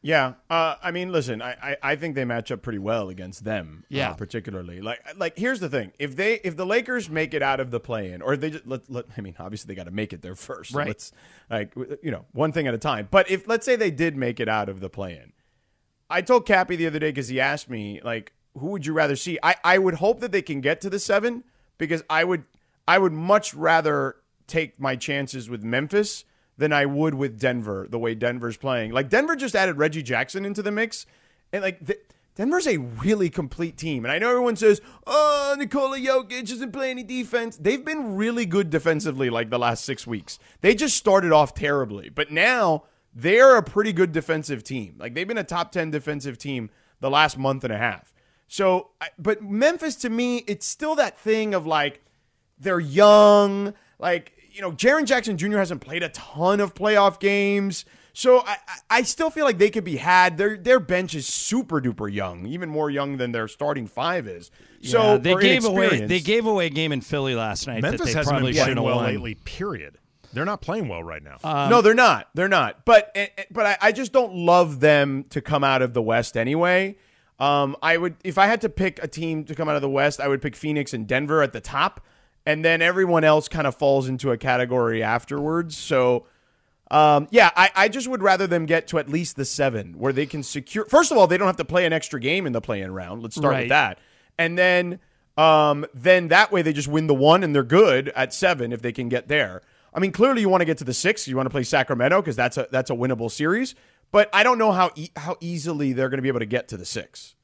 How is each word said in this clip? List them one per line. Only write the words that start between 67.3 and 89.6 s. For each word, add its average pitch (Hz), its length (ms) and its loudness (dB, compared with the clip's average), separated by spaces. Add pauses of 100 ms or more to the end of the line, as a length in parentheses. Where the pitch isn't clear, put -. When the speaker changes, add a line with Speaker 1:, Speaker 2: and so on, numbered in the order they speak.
Speaker 2:
last 110 320 -4
night 117 160 -6
Speaker 3:
Memphis 190 180 -2
Speaker 2:
that 339 60 -4
they - 60 -2
Speaker 3:
hasn't 151 160 -2
Speaker 2:
probably 131 240 0
Speaker 3:
been 151 40 0
playing 135 120 2
Speaker 2:
should 131 80 -2
have 117 80 -2
Speaker 3:
well 127 120 0
Speaker 2:
won. 117 100 -2
Speaker 3:
lately, 107 300 -6
period. 113 600 -12 (360)
They're 135 100 -4
not 202 160 -6
playing 180 280 -6
well 85 140 -8
right 80 200 -12
now. 71 200 -20
Speaker 2:
Um, 151 280 0
Speaker 1:
No, 240 100 8
they're 220 140 6
not. 208 400 4
They're 180 140 0
not. 156 360 0
But, 214 300 6
eh, 202 140 -2 (100)
eh, 196 120 -10
but 226 160 -2
I, 202 140 0
I 214 120 4
just 233 200 -6
don't 233 220 2
love 170 460 4
them 143 500 4
to 147 100 -6
come 147 240 -2
out 131 180 2
of 120 120 -2
the 120 80 0
West 113 340 0
anyway. 175 600 0 (420)
Um, 143 440 2
I 165 140 2
would, 170 280 -4
if 180 140 -4
I 196 80 6
had 220 160 2
to 226 60 -2
pick - 340 -4
a 160 60 -8
team 160 360 -6
to 151 100 -12
come 156 140 -4
out 147 80 0
of 139 60 -2
the 139 80 -2
West, 139 300 0
I 139 80 -2
would 139 140 0
pick 135 120 -6
Phoenix 151 400 -4
and 110 120 -6
Denver 147 360 0
at 127 100 0
the 135 80 -10
top, - 420 -4 (440)
and 156 180 -2
then 165 180 4
everyone 175 420 2
else 156 240 6
kind 156 180 -2
of 131 80 -2
falls 139 340 2
into 131 240 -4
a 117 60 0
category 123 640 0
afterwards. 147 720 -4
So, 123 500 0 (640)
um, 151 400 6
yeah, 208 260 8
I, 190 180 6
I 196 140 4
just 240 200 -4
would 247 140 -4
rather 190 240 2
them 170 200 0
get 165 220 0
to 165 100 -2
at 135 100 -4
least 165 280 -4
the 139 80 -6
seven, 107 540 -4